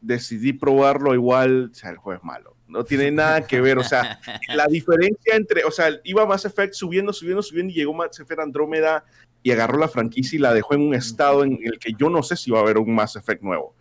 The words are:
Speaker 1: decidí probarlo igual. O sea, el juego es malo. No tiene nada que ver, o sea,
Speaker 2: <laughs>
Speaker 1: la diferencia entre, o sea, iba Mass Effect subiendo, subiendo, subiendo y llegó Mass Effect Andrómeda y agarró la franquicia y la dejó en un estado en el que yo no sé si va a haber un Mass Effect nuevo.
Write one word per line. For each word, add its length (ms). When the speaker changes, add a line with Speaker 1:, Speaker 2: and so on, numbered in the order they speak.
Speaker 1:
decidí 520
probarlo 600
igual. 580
O 20
sea, 160
el 60
juego 220
es 60
malo. 300
No 180
tiene 260
nada 360
que 160
ver, 160
o 60
sea, 360
Speaker 2:
<laughs> 340
Speaker 1:
la 120
diferencia 720
entre, 280
o 60
sea, 180
iba 220
Mass 180
Effect 300
subiendo, 400
subiendo, 280
subiendo 300
y 40
llegó 180
Mass 260
Effect 200
Andrómeda 640
y 100
agarró 260
la 100
franquicia 480
y 40
la 120
dejó 220
en 80
un 120
estado 500
en 200
el 140
que 200
yo 120
no 120
sé 140
si 140
va 80
a 40
haber 140
un 180
Mass 220
Effect 260
nuevo. 380